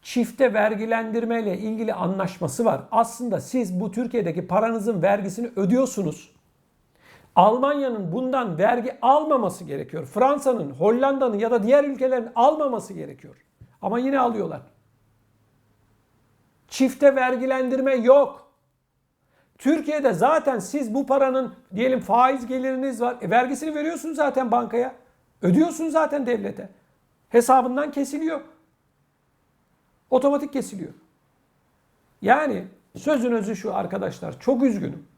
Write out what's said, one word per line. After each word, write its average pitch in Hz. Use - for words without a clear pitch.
çifte 240
vergilendirme 220
ile 196
ilgili 220
anlaşması 185
var. 160
Aslında 226
siz 185
bu 208
Türkiye'deki 196
paranızın 214
vergisini 202
ödüyorsunuz. 202
Almanya'nın 240
bundan 254
vergi 233
almaması 262
gerekiyor. 147
Fransa'nın, 247
Hollanda'nın 233
ya 220
da 233
diğer 269
ülkelerin 254
almaması 262
gerekiyor. 143
Ama 202
yine 269
alıyorlar. 208
Çifte 262
vergilendirme 262
yok. 254
Türkiye'de 294
zaten 262
siz 226
bu 269
paranın 262
diyelim 254
faiz 247
geliriniz 262
var. 240
E, 175
vergisini 269
veriyorsunuz 311
zaten 262
bankaya. 240
Ödüyorsun 320
zaten 294
devlete. 202
Hesabından 254
kesiliyor. 294
Otomatik 277
kesiliyor. 208
Yani 233
sözün 254
özü 220
şu 214
arkadaşlar, 185
çok 247
üzgünüm. 202